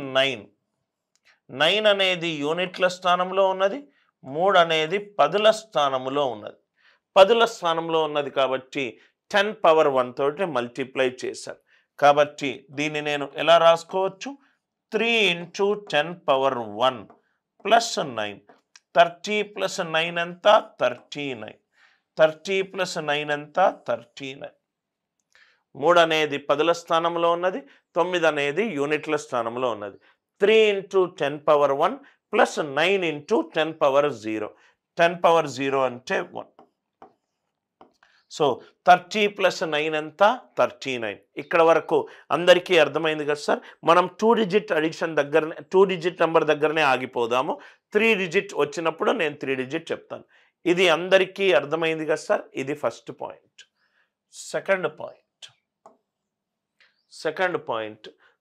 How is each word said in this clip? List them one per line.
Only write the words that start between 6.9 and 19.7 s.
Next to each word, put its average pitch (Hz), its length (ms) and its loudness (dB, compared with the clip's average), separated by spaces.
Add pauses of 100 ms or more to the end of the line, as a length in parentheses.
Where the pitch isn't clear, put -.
పదుల 208 260 8 (120)
స్థానంలో 165 520 -2
ఉన్నది 147 300 -4
కాబట్టి 131 460 -2 (500)
టెన్ 208 180 2 (140)
పవర్ 156 320 6
వన్ 123 120 0 (100)
తోటి 147 260 -2 (100)
మల్టిప్లై 123 520 -2 (160)
చేశాను. - 360 -12 (440)
కాబట్టి 143 460 2 (280)
దీన్ని 151 320 -6
నేను 143 160 -4 (160)
ఎలా 160 140 6 (100)
రాసుకోవచ్చు? 190 680 0 (600)
త్రీ 220 160 -2 (240)
ఇంటూ 175 340 -4 (240)
టెన్ 156 220 0 (160)
పవర్ 135 300 2 (220)
వన్ 123 200 0 (640)
ప్లస్ 226 280 2 (260)
నైన్. 104 200 -8 (580)
థర్టీ 175 400 0 (160)
ప్లస్ 190 260 -6 (160)